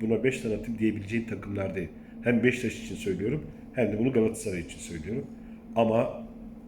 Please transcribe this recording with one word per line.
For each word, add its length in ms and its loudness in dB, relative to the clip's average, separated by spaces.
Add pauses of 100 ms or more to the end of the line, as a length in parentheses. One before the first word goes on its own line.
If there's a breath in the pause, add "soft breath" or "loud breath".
buna 220 2
beş 180 2
tane 140 0
atayım." 240 -4
diyebileceğin 460 2
takımlar 500 -4
değil. 140 -4 (340 loud breath)
Hem 200 6
Beşiktaş 400 2
için 120 -8
söylüyorum, 560 -2 (220 loud breath)
hem 180 4
de 80 -2
bunu 120 4
Galatasaray 480 2
için 200 -8
söylüyorum. 460 -6 (500 loud breath)
Ama 520 4 (400)